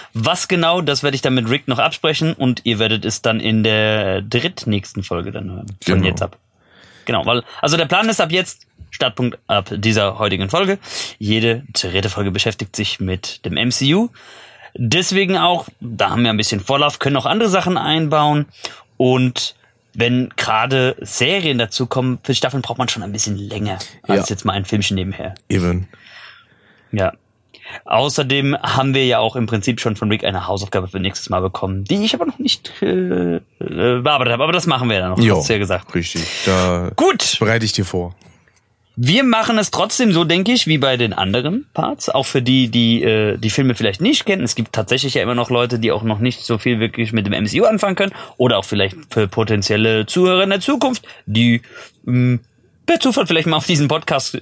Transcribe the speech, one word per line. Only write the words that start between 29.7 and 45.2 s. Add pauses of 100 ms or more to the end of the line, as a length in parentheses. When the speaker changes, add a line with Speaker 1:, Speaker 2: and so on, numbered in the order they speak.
Speaker 1:
schon
von
Rick
eine
Hausaufgabe
für
nächstes
Mal
bekommen,
die
ich
aber
noch
nicht, (100)
äh,
äh, (180)
bearbeitet
habe.
Aber
das
machen
wir
dann
noch,
Speaker 2:
Jo,
Speaker 1:
hast
du
ja
gesagt.
Speaker 2:
richtig. (220)
Da
Speaker 1:
Gut.
Speaker 2:
bereite
ich
dir
vor. (840)
Speaker 1:
Wir
machen
es
trotzdem
so,
denke
ich,
wie
bei
den
anderen
Parts.
Auch
für
die,
die,
äh,
die
Filme
vielleicht
nicht
kennen.
Es
gibt
tatsächlich
ja